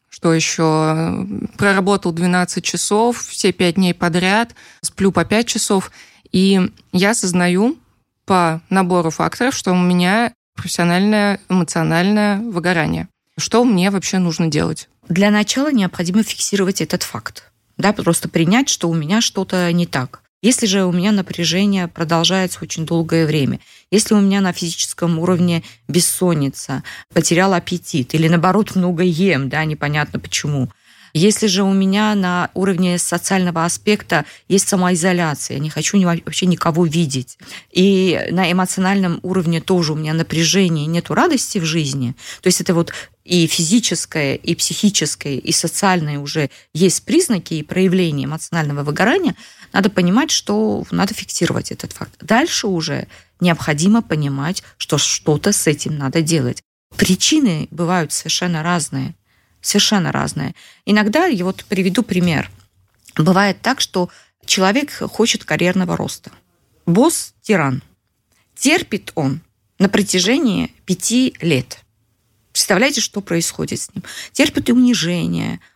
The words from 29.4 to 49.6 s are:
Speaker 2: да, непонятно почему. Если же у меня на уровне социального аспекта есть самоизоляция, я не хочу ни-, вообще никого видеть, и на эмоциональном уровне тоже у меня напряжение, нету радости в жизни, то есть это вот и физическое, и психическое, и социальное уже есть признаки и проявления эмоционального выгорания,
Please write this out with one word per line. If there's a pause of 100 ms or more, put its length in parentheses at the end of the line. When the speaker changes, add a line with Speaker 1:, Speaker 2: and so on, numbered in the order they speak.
Speaker 2:
да,
непонятно
почему. (420)
Если
же
у
меня
на
уровне
социального
аспекта (240)
есть
самоизоляция,
я
не
хочу
ни-,
вообще
никого
видеть, (360)
и
на
эмоциональном
уровне
тоже
у
меня
напряжение,
нету
радости
в
жизни, (280)
то
есть
это
вот (320)
и
физическое,
и
психическое,
и
социальное
уже (240)
есть
признаки
и
проявления
эмоционального
выгорания, (380)